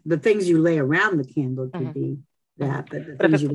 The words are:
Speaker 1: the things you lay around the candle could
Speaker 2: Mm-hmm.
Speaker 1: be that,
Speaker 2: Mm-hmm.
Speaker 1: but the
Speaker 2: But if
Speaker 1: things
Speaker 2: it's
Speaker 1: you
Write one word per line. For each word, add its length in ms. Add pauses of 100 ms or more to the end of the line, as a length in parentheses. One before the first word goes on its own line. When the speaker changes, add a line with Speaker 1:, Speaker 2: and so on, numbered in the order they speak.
Speaker 1:
the 120
things 300
you 120
lay 180
around 400
the 60
candle 440
could 120
Speaker 2:
Mm-hmm. 120
Speaker 1:
be 260 (400)
that, 280
Speaker 2:
Mm-hmm. 100
Speaker 1:
but 100
the 100
Speaker 2:
But 100
if 40
Speaker 1:
things 40
Speaker 2:
it's 80
Speaker 1:
you 120